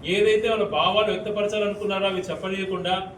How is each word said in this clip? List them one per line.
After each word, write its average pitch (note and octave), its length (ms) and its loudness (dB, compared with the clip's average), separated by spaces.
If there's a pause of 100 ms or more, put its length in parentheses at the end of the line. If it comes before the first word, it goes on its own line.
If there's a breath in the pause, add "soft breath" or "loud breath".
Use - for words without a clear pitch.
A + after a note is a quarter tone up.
(160)
ఏదైతే G#3+ 360 4
వాళ్ళ G#3+ 140 2 (120)
భావాలు G3 360 4
వ్యక్తపరచాలనుకున్నారో G3+ 960 -2
అవి F#3 200 -2
చెప్పనీయకుండా F#3 680 -2 (220)